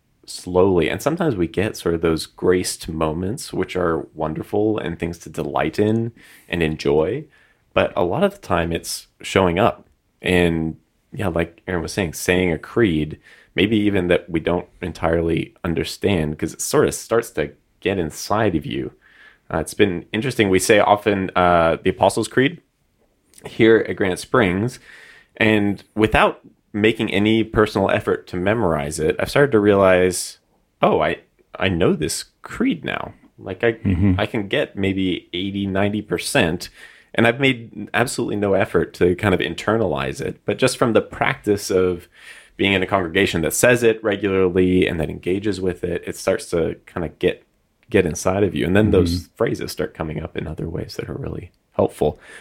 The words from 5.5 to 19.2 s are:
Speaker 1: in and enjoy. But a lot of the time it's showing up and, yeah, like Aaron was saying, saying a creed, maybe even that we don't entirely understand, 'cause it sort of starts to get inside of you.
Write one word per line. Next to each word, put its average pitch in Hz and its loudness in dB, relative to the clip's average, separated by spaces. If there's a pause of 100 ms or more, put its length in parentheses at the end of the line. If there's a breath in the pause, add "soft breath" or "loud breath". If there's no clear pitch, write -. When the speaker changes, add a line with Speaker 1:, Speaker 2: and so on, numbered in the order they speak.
Speaker 1:
in 113 0 (360 loud breath)
and 87 -4
enjoy. 78 0 (480 soft breath)
But 92 2
a - 2
lot 101 0
of 196 0
the - -20
time 85 -2
it's - -8 (140)
showing 92 2
up - 0 (340)
and, 82 2 (360)
yeah, 101 -4
like 85 -4
Aaron 90 -4
was 78 -10
saying, 85 -4
saying 90 0
a 78 -2
creed, 78 -2 (360 soft breath)
maybe 107 2
even 101 0
that 87 0
we 85 -2
don't 87 -2 (140)
entirely 82 -2 (100)
understand, 80 -2
'cause 80 -6
it - -14
sort 135 2
of 73 -2
starts - -2
to 73 -6 (280)
get 98 -2
inside 95 -2
of 73 -4
you. - -8 (600 soft breath)